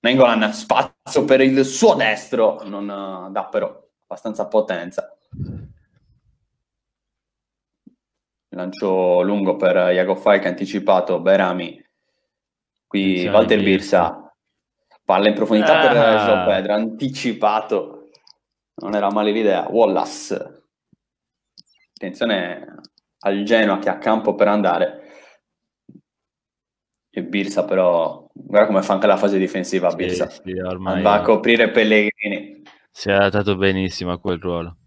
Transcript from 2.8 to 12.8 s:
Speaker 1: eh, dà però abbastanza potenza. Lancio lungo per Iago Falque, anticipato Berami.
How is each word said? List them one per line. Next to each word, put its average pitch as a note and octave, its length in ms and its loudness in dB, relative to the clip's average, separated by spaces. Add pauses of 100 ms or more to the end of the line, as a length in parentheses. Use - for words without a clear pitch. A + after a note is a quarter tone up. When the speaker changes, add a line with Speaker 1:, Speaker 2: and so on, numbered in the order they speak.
Speaker 1:
eh, F#2+ 420 -12
dà G2 140 -6
però - 340 -6 (240)
abbastanza G#2+ 440 -8
potenza. F#2 640 -4 (3500)
Lancio F#2 680 0
lungo G2 340 0
per F2+ 380 2
Iago F#2 220 0
Falque, G2 340 2
anticipato F#2 720 0
Berami. F#2 600 0 (1040)